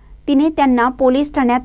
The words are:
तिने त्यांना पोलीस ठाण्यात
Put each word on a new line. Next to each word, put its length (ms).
तिने 200
त्यांना 400
पोलीस 460
ठाण्यात 300